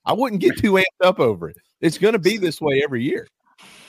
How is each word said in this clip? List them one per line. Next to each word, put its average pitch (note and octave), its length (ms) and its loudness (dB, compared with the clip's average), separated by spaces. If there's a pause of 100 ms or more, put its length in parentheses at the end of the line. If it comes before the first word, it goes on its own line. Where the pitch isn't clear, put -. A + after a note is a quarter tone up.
I C3+ 80 0
wouldn't G#3+ 280 -2
get - 180 2
too G3+ 140 0
amped F#3+ 320 0
up F3+ 160 4
over F#2+ 280 0
it. - 80 -20 (240)
It's D#3+ 160 0
gonna G#3+ 220 2
be F#3+ 200 0
this F3 220 -4
way C#3+ 220 0
every C3 220 -4
year. - 240 -4 (600)